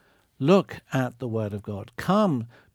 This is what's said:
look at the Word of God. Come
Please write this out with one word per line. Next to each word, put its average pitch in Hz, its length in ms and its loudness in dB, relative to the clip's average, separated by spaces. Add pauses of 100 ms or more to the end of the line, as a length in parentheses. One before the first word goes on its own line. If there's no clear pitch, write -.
(400)
look 170 380 4 (140)
at 127 280 -2
the 127 80 -6
Word 110 260 -4
of 101 80 -6
God. 104 340 -10
Come 175 520 0 (280)